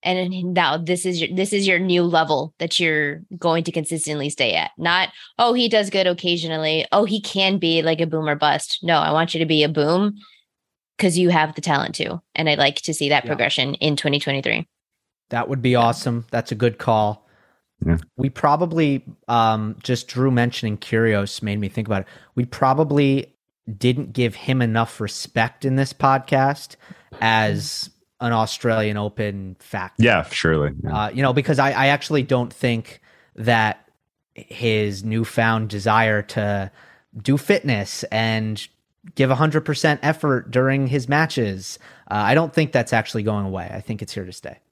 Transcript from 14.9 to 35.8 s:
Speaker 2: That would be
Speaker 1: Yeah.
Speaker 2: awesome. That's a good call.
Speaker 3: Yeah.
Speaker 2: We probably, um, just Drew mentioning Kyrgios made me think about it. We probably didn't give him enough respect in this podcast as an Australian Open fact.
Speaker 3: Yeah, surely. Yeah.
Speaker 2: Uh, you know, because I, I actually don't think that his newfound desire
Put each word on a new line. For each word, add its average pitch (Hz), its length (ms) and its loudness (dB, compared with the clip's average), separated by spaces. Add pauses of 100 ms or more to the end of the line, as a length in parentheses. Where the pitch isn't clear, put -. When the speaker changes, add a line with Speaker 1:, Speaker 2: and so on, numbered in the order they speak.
Speaker 2:
That 120 180 -4
would 131 120 -4
be 123 100 2
Speaker 1:
Yeah. 123 80 4
Speaker 2:
awesome. 117 520 0
That's 113 220 -4
a - 20 -4
good 101 220 0
call. 107 500 0 (580)
Speaker 3:
Yeah. 82 120 2 (180)
Speaker 2:
We 135 140 -2
probably, 151 720 2 (240)
um, 110 560 2
just - 240 -2
Drew 131 240 0
mentioning 117 460 0
Kyrgios 110 640 0
made 104 180 -4
me 101 80 -2
think 107 220 -4
about 98 140 0
it. - 40 -12 (280)
We 123 100 0
probably 139 880 2 (420)
didn't 123 360 -2
give 120 220 0
him 131 260 -2
enough 113 400 0
respect - 640 -4
in 131 100 0
this 135 160 0
podcast 135 840 0 (440)
as 110 680 0 (320)
an 120 120 0
Australian 110 640 0
Open 101 640 -6
fact. 95 360 -10
Speaker 3:
Yeah, 110 260 6
surely. 76 480 0 (120)
Yeah. 107 220 -2
Speaker 2:
Uh, 107 40 -4
you 131 120 -4
know, 131 100 2
because 139 260 0
I, 139 140 2
I 131 160 0
actually 143 360 0
don't 123 280 0
think - 480 -4 (360)
that 110 520 0 (480)
his 107 720 -2
newfound 113 640 0
desire 107 540 2